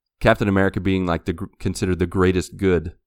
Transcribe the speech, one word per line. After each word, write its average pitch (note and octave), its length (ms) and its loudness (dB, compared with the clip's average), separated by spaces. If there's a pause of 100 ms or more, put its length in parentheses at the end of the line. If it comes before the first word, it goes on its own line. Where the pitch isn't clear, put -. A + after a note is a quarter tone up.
(180)
Captain A2+ 300 2
America G2 320 0
being, F#2+ 260 0
like, E2 180 -2
the F#2+ 80 -2
gr-, E2+ 120 -10 (140)
considered F#2 400 -4
the F2+ 80 0
greatest F2+ 500 0
good E2+ 380 0 (120)